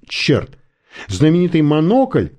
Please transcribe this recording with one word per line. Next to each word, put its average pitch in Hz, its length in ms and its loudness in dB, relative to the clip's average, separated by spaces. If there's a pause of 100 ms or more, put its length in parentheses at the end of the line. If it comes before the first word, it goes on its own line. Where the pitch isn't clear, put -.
черт. - 500 -2 (500)
Знаменитый 160 540 0
монокль, 156 680 0 (100)